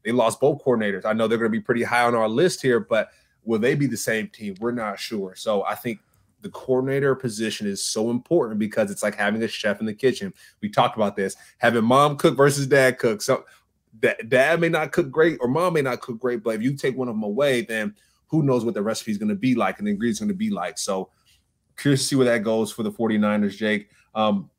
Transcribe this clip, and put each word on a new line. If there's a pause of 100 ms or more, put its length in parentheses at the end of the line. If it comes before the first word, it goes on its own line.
They
lost
both
coordinators.
I
know
they're
gonna
be
pretty
high
on
our
list
here,
but (340)
will
they
be
the
same
team?
We're
not
sure.
So
I
think (420)
the
coordinator
position
is
so
important
because
it's
like
having
a
chef
in
the
kitchen. (280)
We
talked
about
this, (220)
having
mom
cook
versus
dad
cook.
So (540)
da-, (140)
dad
may
not
cook
great
or
mom
may
not
cook
great,
but
if
you
take
one
of
them
away,
then (320)
who
knows
what
the
recipe
is
gonna
be
like
and
the
ingredients
gonna
be
like.
So (680)
curious
to
see
where
that
goes
for
the
forty-niners,
Jake. (260)
Um,